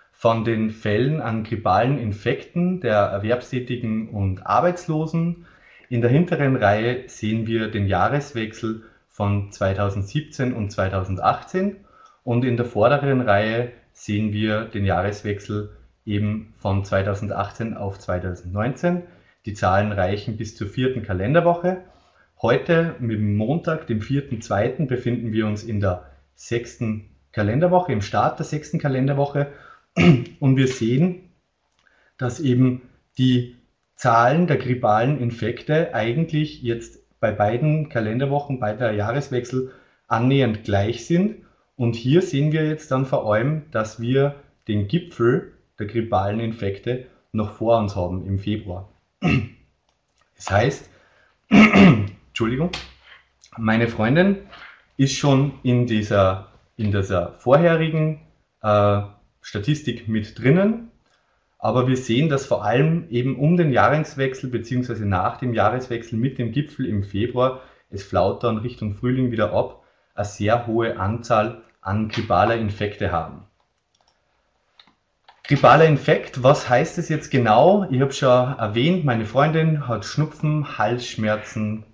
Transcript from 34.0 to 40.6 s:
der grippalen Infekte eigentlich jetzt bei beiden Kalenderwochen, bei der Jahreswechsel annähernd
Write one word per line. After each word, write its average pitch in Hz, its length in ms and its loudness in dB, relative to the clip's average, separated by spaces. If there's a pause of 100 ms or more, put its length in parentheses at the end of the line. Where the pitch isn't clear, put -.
der 151 100 2
grippalen 120 640 0
Infekte 127 760 -2
eigentlich 151 680 -2
jetzt - 380 -6 (180)
bei 107 140 0
beiden 135 560 0
Kalenderwochen, 127 720 -2
bei 104 120 -2
der 113 200 -2
Jahreswechsel 123 800 -4 (340)
annähernd 120 560 2